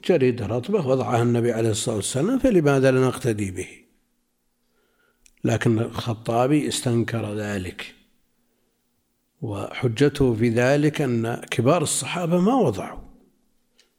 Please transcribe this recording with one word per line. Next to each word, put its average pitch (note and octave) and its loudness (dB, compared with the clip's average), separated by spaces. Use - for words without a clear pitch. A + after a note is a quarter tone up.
"جريدة B2+ 2
رطبة B2+ -2
وضعها B2 0
النبي A#2 2
عليه A2+ 0
الصلاة A2 -4
والسلام، E3+ -2
فلماذا D3 4
لا C3 2
نقتدي A2 -2
به؟" F#2 -10
لكن A#2 2
الخطابي A#2+ 0
استنكر A2 -2
ذلك، G2+ -8
وحجته A#2 0
في A#2 2
ذلك C#3+ 2
أن A#2+ 0
كبار D3+ 2
الصحابة E3+ -2
ما G#3+ 4
وضعوا، B2+ 0